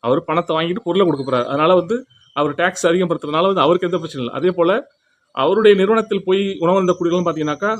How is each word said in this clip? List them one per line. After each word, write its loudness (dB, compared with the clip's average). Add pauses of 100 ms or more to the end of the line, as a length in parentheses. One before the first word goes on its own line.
அவர் 0
பணத்தை -4
வாங்கிட்டு -2
பொருளை 0
கொடுக்க -2
போறாரு. 0
அதனால 0
வந்து 0 (400)
அவர் -2
டேக்ஸ் 0
அதிகப்படுத்துறதுனால 0
வந்து 0
அவருக்கு 2
எந்த -2
பிரச்சனையும் -8
இல்லை. -8
அதே 0
போல 0 (640)
அவருடைய 4
நிறுவனத்தில் 0
போய் 2 (180)
உணவருந்தக்கூடியவர்களும் 0
பாத்தீங்கன்னாக்கா, -4